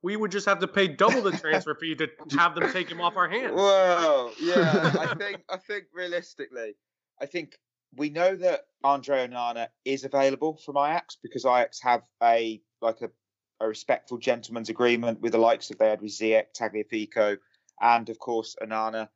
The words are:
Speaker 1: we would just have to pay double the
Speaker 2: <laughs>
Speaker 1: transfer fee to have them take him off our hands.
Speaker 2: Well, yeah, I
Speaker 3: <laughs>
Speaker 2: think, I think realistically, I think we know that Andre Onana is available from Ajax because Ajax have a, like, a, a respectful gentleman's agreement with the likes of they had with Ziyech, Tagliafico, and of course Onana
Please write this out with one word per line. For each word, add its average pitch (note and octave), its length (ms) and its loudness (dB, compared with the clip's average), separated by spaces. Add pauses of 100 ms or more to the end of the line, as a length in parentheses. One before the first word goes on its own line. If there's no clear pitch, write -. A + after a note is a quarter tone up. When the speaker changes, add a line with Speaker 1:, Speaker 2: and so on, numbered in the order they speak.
Speaker 1:
we G3 140 -4
would G#3 160 -2
just G3 140 -4
have G3 140 2
to F3+ 80 -2
pay G3 200 2
double G#3 340 2
the G3 100 2
Speaker 2:
<laughs> E3+ 60 -4
Speaker 1:
transfer D#3 380 -2
fee D#3+ 200 -6
to D3+ 120 -2 (300)
have E3+ 180 4
them E3+ 160 0
take F3+ 180 -4
him E3+ 120 -10
off F3 160 0
our F3+ 100 2
hands. A3 280 -4
Speaker 2:
Well, F3 840 4
yeah, E3 600 2
I - 160 -2
Speaker 3:
<laughs> - 20 -12
Speaker 2:
think, G3 320 -8
I F#3 80 -6
think G3 360 -10
realistically, D3+ 800 -8 (460)
I C#3 40 -6
think D#3 320 -10 (360)
we D3 160 -4
know F3 280 0
that F3 240 0 (240)
Andre C3+ 420 0
Onana A#2+ 400 -6 (160)
is C3+ 220 -4
available C#3 580 0
from C#3+ 140 -6
Ajax D3+ 440 -2
because - 220 -10
Ajax B2 380 2
have A#2+ 220 0 (200)
a, A#2 380 2 (200)
like, - 200 -2
a, A#2 80 -10 (500)
a A2+ 80 -2
respectful A#2+ 500 -4
gentleman's A#2 520 -4
agreement A#2+ 520 0
with A#2 120 -2
the A#2 60 4
likes A2+ 320 4
of - 60 -14
they A2 120 4
had G#2+ 120 -2
with G#2+ 100 -8
Ziyech, A2 460 2
Tagliafico, G#2+ 800 -2 (440)
and A#2 280 4
of A2 100 -10
course A#2 420 -6
Onana A2 540 -4